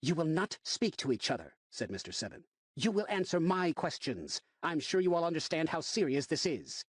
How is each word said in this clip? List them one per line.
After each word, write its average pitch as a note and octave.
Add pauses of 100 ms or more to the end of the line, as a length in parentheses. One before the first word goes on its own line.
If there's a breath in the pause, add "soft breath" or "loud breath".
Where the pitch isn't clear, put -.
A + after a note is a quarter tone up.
You D#3
will D#3+
not E3
speak -
to C3+
each A#2
other, E2 (160)
said -
Mister F#2
Seven. G#2+ (320)
You A3
will G#3
answer F#3
my F3+
questions. - (220)
I'm E3
sure -
you F3+
all E3+
understand E3
how E3
serious C#3+
this -
is. - (100)